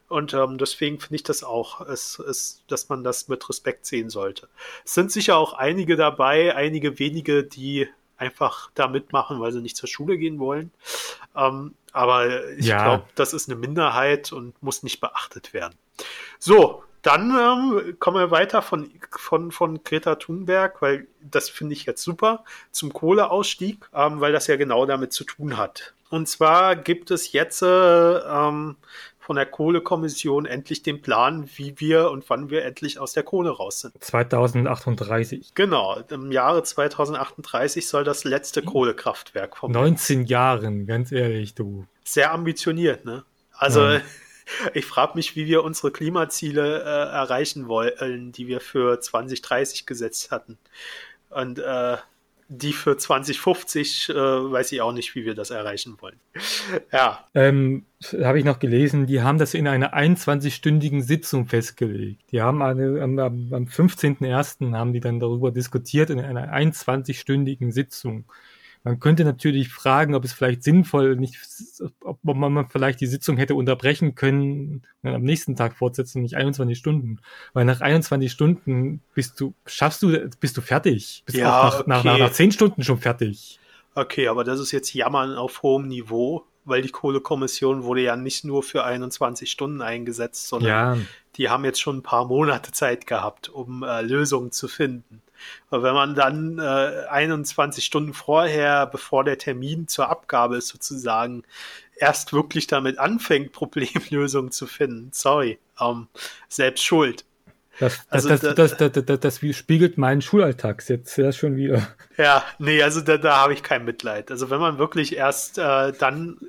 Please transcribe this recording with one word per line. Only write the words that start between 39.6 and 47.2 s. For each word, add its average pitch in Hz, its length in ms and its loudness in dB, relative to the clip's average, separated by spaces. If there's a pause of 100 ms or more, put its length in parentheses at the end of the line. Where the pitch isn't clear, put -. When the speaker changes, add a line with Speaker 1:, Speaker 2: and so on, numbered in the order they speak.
Speaker 2:
Neunzehn 135 540 2
Jahren, 113 640 0
ganz 120 240 -2
ehrlich, 113 420 -2
du. 101 320 -8 (180)
Speaker 1:
Sehr 151 280 2
ambitioniert, 165 760 -2
ne? 120 180 -12 (280)
Also, 139 340 4
Speaker 2:
Ja. 143 160 2 (340)
Speaker 1:
<laughs> - 380 -8
ich 143 140 -4
frag - 260 0
mich, - 220 -6
wie 156 100 -6
wir 160 180 4
unsere 156 280 -4
Klimaziele, 151 880 -2
äh, - 40 -12 (280)
erreichen 135 540 -4